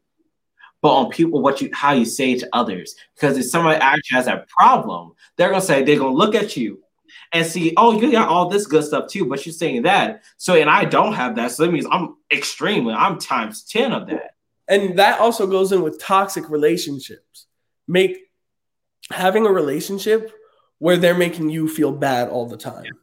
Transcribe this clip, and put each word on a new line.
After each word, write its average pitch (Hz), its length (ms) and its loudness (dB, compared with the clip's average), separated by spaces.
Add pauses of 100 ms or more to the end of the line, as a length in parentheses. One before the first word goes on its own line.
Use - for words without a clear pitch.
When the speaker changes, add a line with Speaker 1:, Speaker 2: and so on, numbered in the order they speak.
(800)
Speaker 1:
but 147 120 4
on 127 180 2
people, 165 300 0
what 131 200 2
you, 131 120 -6
how 143 200 0
you 123 120 4
say 127 280 -2
it 120 80 -2
to 117 120 -10
others. 107 440 -4 (180)
Because 139 240 0
if 123 60 -2
somebody 160 360 2
actually 135 360 2
has 123 100 0
a 98 220 -4
problem, 113 640 2 (240)
they're 180 140 2
gonna 190 100 0
say, 139 240 2
they're 147 160 4
gonna 131 160 0
look 214 180 2
at 208 220 -2
you 107 240 -6 (540)
and 165 120 0
see, 165 300 -2
"Oh, 214 220 6
you 247 120 2
got 220 180 2
all 175 200 2
this 202 180 -2
good 151 180 2
stuff 139 240 -4
too, 190 180 -4
but 139 200 -6
you're 165 60 -12
saying 135 300 -4
that." 151 400 0 (160)
So, 180 160 -2
and 151 140 6
I 180 160 4
don't 165 280 2
have 123 240 -4
that. 120 160 -4
So 156 120 0
that 175 80 2
means 135 180 -2
I'm 196 260 -4 (160)
extremely, 143 640 -4
I'm 160 240 0
times 110 440 -6
ten 214 300 -2
of 127 160 -8
that. - 260 -10 (340)
Speaker 2:
And 190 300 0
that 208 220 4
also 226 260 0
goes 190 260 0
in 185 100 2
with 156 180 -6
toxic 190 500 -2
relationships. 151 960 -4 (400)
Make, 185 320 2 (920)
having 196 360 2
a 196 60 4
relationship 196 800 -2 (460)
where 175 180 4
they're 175 180 4
making 170 360 -2
you 160 180 -4
feel 147 240 0
bad 135 360 0
all 120 180 -6
the 117 100 -14
time. - 360 -14 (100)